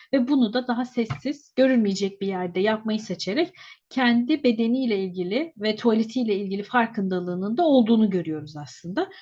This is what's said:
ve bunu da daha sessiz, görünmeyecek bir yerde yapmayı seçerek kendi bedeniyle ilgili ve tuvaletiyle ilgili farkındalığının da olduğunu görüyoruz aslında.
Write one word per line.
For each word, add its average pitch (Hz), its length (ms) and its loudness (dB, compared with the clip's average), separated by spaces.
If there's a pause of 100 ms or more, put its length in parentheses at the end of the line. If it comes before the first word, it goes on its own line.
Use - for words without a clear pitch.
(140)
ve 254 140 2
bunu 254 260 2
da 247 140 -2
daha 247 180 -2
sessiz, - 680 -6
görünmeyecek 208 680 2
bir 196 60 -2
yerde 180 320 -4
yapmayı 214 400 0
seçerek 214 540 -4 (360)
kendi 247 540 2
bedeniyle 233 560 0
ilgili 190 580 -4
ve 214 180 -2
tuvaletiyle 220 600 0
ilgili 196 280 -4
farkındalığının 190 920 -2
da 349 60 2
olduğunu 233 460 4
görüyoruz 156 480 -4
aslında. 180 520 -8 (120)